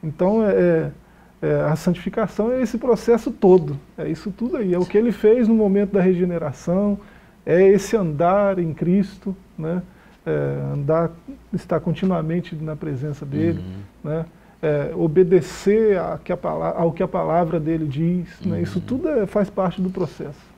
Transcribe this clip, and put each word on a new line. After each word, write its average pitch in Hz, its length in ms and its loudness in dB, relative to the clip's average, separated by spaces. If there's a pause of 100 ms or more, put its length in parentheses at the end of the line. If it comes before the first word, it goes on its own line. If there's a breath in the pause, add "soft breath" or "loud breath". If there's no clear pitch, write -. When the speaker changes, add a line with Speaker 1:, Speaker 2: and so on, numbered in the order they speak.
Speaker 1:
Então, 180 400 0
é, 202 100 2
é, 165 380 2 (520 soft breath)
é, 147 180 2
a 147 140 0
santificação 208 760 -2
é 254 100 0
esse 240 160 -4
processo 233 540 0
todo, 170 480 4 (180)
é 156 120 -6
isso 165 220 -6
tudo 254 260 -4
aí, 190 160 0
é 175 60 0
o 180 60 0
que 175 120 0
ele 233 140 2
fez 220 360 4
no 226 80 4
momento 202 380 2
da 196 80 4
regeneração, 180 960 0 (480 loud breath)
é 170 220 4
esse 202 280 4
andar 185 640 2
em 165 140 -2
Cristo, 190 600 -2 (220)
né? 170 240 -6 (440 loud breath)
É, 139 480 -2
andar, 160 380 0 (420)
estar 170 260 -2
continuamente 170 760 -2
na 156 200 -8
presença 147 500 -8
dele, 147 340 -2
Speaker 2:
Uhum. 95 520 -12
Speaker 1:
né? 160 140 -4 (380 loud breath)
É, 147 320 -2
obedecer 185 1040 2
a 165 260 -4
que - 80 -6
a 180 60 -2
pala-, 165 400 -4
ao 170 140 2
que 165 100 -6
a 180 60 0
palavra 165 520 0
dele 156 280 -2
diz, 165 400 -2 (180)
né? 175 160 -2
Isso 170 160 -4
Speaker 2:
Uhum. 175 80 -4
Speaker 1:
tudo 269 240 -4
é, 233 160 0
faz 202 240 0
parte 185 320 -2
do 185 80 -2
processo 160 500 -8 (180)